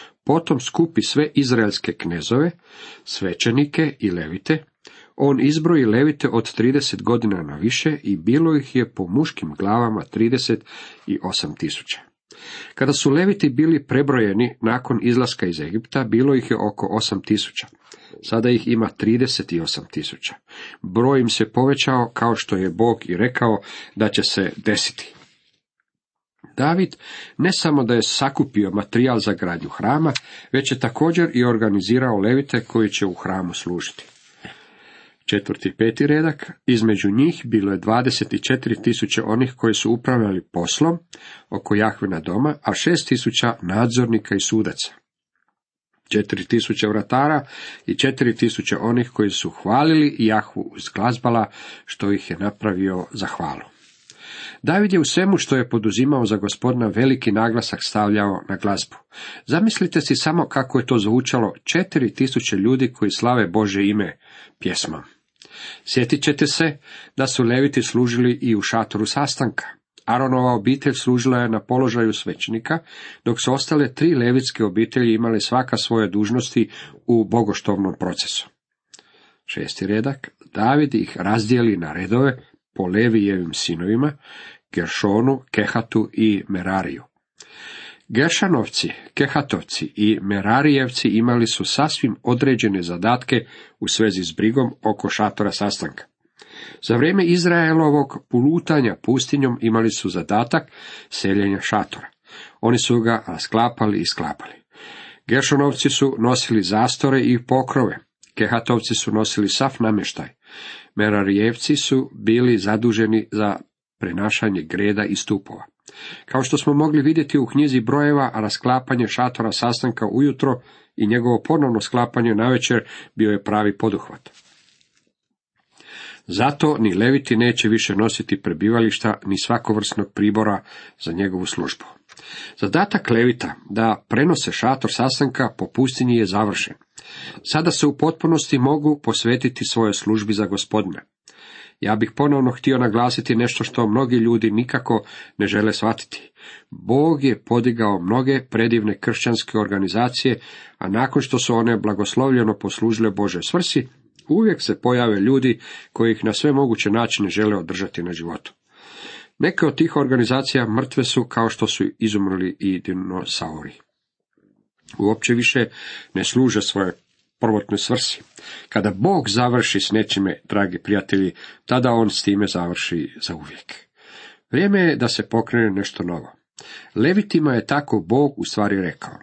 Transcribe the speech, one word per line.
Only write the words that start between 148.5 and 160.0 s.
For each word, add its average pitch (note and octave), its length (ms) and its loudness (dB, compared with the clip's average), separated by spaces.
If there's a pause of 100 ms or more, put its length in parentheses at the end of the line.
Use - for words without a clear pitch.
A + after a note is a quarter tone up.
kršćanske A2+ 580 -2
organizacije, G#2+ 800 0 (380)
a F#2 120 -6
nakon B2+ 320 0
što B2+ 180 0
su - 160 0
one A2+ 220 2
blagoslovljeno G#2+ 800 0
poslužile A2 540 0
Božoj F#2+ 320 -2
svrsi, E3+ 440 -2 (400)
uvijek G3 340 2
se - 200 -4
pojave A#2+ 380 2
ljudi B2 400 2 (340)
koji A2+ 180 2
ih A2 140 -2
na A2 80 0
sve D3 200 0
moguće C3 360 2
načine G#2 400 0
žele G#2 280 0
održati F2+ 460 -8
na F2 100 -8
životu. E2 400 -12 (840)
Neke E3 260 2
od D3 120 2
tih - 180 2
organizacija B2+ 760 2